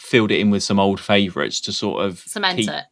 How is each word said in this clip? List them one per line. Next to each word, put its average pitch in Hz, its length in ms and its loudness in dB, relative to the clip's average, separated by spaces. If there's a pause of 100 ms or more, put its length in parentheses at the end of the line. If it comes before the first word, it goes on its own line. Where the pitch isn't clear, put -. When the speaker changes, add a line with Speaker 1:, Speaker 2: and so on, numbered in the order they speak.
Speaker 1:
filled 113 320 2
it 85 80 2
in 104 100 4
with 101 140 2
some 101 160 2
old 98 180 2
favourites 98 640 0
to - 120 -8
sort 101 320 -4
of 95 160 -4
Speaker 2:
Cement 190 380 -4
Speaker 1:
keep 107 120 0
Speaker 2:
it. 76 220 -6